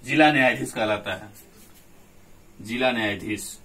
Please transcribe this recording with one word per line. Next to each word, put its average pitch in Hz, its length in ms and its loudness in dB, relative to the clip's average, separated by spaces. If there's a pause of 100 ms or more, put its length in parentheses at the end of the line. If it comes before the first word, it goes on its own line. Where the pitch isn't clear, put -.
जिला 151 280 4
न्यायाधीश 127 400 2
कहलाता 104 420 -2
है, 104 160 -14 (1300)
जिला 123 300 0
न्यायाधीश। 104 500 -4 (220)